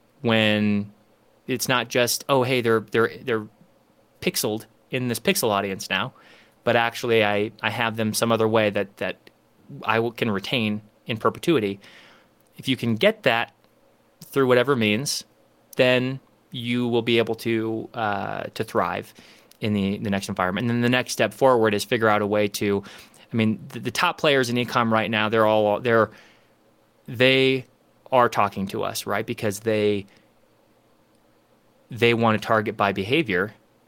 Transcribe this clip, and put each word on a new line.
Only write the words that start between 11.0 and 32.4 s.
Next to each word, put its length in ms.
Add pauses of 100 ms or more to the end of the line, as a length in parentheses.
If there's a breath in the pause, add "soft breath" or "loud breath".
in 120
perpetuity. 640 (800 loud breath)
If 100
you 80
can 200
get 280
that 300 (720)
through 220
whatever 280
means, 480 (540)
then 420 (320)
you 360
will 140
be 160
able 180
to, 580
uh, 500 (120)
to 100
thrive 480 (480 loud breath)
in 100
the, 280
the 100
next 180
environment. 380
And 40
then 120
the 80
next 240
step 200
forward 400
is 120
figure 240
out 120
a 60
way 220
to, 340 (480 loud breath)
I 40
mean, 340
the, 100
the 120
top 260
players 320
in 80
e-com 340
right 180
now, 200
they're 160
all, 340
they're, 320 (960 loud breath)
they 580 (460)
are 160
talking 400
to 160
us, 220
right? 200
Because 360
they, 440 (1800 soft breath)
they 240
want 260
to 60